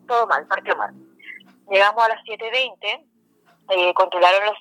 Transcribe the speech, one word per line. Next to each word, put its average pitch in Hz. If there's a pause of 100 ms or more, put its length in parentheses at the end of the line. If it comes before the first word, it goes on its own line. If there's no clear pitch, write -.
todo 233
mal, 156
partió 196
mal. 104 (800)
Llegamos 202
a 226
las 220
siete 220
veinte, 226 (640)
eh, 180
controlaron 185
los 214